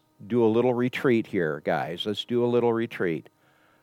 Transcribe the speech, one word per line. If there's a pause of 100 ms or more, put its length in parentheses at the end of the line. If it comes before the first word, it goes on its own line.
(260)
do
a
little
retreat
here,
guys.
Let's
do
a
little
retreat. (540)